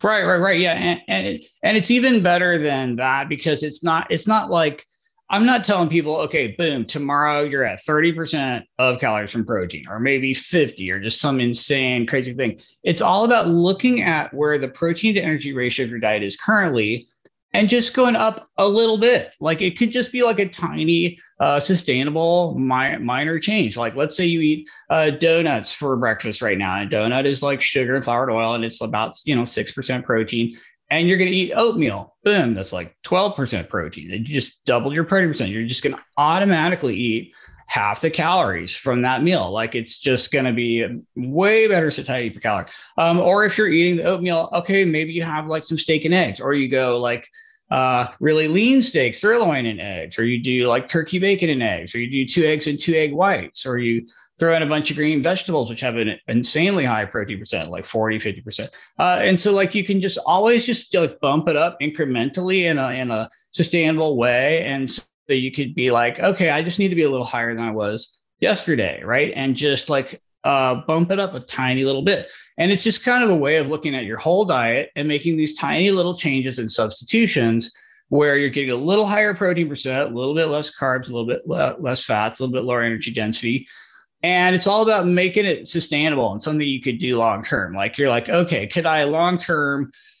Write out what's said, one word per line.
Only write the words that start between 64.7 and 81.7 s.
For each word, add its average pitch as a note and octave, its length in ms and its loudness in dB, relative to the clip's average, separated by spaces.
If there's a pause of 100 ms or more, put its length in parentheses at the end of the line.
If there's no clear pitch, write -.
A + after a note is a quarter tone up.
so - 160 -4 (240)
you C3 220 0
could C#3 220 -6
be B2+ 180 0
like, A#2+ 280 2
"Okay, F#3 300 2
I D3+ 120 0
just F3 160 -4
need G3 120 2
to F3+ 60 -2
be E3 80 4
a D3 60 4
little B2+ 160 -2
higher A#2 300 -4
than A#2 80 -6
I A2+ 80 -4
was G#2+ 480 -4 (220)
yesterday," D3 600 0
right? B2+ 320 0
And C3+ 220 -2
just, C#3 340 0
like, C3+ 320 -4 (220)
uh, C3 320 2 (120)
bump E3+ 240 2
it F#3+ 80 0
up F#3+ 160 -4
a C3 40 -10
tiny C3 440 -2
little C3+ 180 0
bit. - 300 0 (260)
And F3 140 2
it's G3 120 2
just - 220 0
kind B3 180 2
of A3+ 60 2
a F#3 60 4
way D3 220 2
of C#3+ 100 0
looking D3 280 -4
at B2 100 -4
your A2 120 -6
whole F3+ 260 2
diet B2+ 520 0
and D3 120 -2
making D3+ 300 0
these D3+ 180 0
tiny D#3 360 2
little F3+ 240 0
changes C3 420 -2
and A2+ 120 -4
substitutions A#2 1040 0 (380)
where C#3+ 280 4
you're C#3+ 120 2
getting C3+ 220 -4
a A#2+ 40 -2
little F#3 300 2
higher G#3 300 2
protein F3 340 0
percent, C3+ 400 -4
a A#2+ 60 -8
little C3 180 -2
bit D#3+ 140 2
less D3+ 280 -2
carbs, B2+ 340 -2
a B2 40 -10
little A#2 140 -4
bit - 180 -2
le-, D3+ 320 0